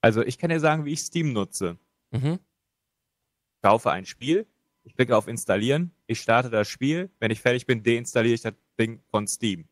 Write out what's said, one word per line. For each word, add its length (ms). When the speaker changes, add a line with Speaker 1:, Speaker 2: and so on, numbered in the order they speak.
Speaker 1:
Also 200
ich 160
kann 120
dir 100
sagen, 240
wie 100
ich 80
Steam 300
nutze. 460
Speaker 2:
Mhm. 280
Speaker 1:
Kaufe 300
ein 140
Spiel, 420
ich 120
klicke 200
auf 120
Installieren, 640
ich 140
starte 280
das 180
Spiel, 420
wenn 120
ich 100
fertig 240
bin, 180
deinstalliere 520
ich 60
das 120
Ding 220
von 160
Steam. 440